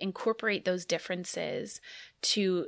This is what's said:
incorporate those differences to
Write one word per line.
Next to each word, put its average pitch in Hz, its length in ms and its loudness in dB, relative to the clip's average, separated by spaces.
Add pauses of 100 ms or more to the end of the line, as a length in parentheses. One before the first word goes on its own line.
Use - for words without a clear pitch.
incorporate 208 640 0
those 180 180 2
differences - 960 -2 (400)
to 185 480 4